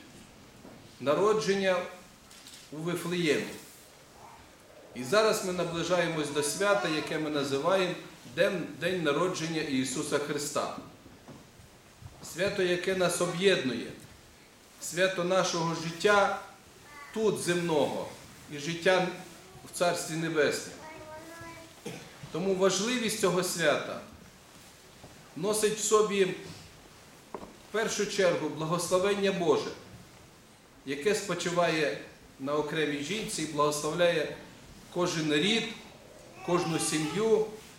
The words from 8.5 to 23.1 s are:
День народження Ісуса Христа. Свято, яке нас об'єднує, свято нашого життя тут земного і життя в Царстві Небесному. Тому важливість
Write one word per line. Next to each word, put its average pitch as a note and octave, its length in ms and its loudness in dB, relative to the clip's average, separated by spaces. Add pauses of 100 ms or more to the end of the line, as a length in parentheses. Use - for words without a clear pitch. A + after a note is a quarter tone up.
День F3+ 240 -2
народження D#3+ 580 0
Ісуса C#3+ 560 -2
Христа. D3 600 -4 (1600)
Свято, F#3 300 0
яке F3+ 320 0
нас F3+ 260 2
об'єднує, D#3 680 2 (880)
свято F3+ 420 0
нашого F3 520 2
життя G3 640 2 (720)
тут G#3 260 2
земного D3 680 0 (440)
і D3 60 -8
життя F3 500 2 (580)
в - 120 -14
Царстві E3+ 380 0
Небесному. D#3 640 0 (1500)
Тому F#3+ 240 0
важливість G3+ 640 2